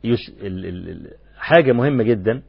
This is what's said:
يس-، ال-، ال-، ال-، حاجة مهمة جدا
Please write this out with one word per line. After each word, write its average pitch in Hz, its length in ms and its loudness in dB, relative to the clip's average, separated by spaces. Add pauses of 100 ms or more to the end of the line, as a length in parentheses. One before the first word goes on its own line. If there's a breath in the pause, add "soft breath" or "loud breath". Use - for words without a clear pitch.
يس-، 117 380 -2
ال-، 92 240 -10
ال-، 87 240 -10
ال-، 85 240 -16 (240)
حاجة 151 360 4
مهمة 127 300 2
جدا 110 460 0